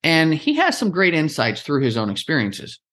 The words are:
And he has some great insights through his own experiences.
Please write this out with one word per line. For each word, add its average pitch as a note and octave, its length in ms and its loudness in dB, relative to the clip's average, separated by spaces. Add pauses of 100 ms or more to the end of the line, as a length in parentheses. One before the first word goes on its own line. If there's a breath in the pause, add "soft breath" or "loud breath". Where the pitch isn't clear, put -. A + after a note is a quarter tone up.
And D#3+ 320 4
he C#4 200 -2
has E4 220 2
some G#3+ 140 0
great F3 240 2
insights C#3+ 480 0
through C#3+ 180 0
his A#2+ 160 0
own G#2+ 140 -2
experiences. G#2 680 -4 (140)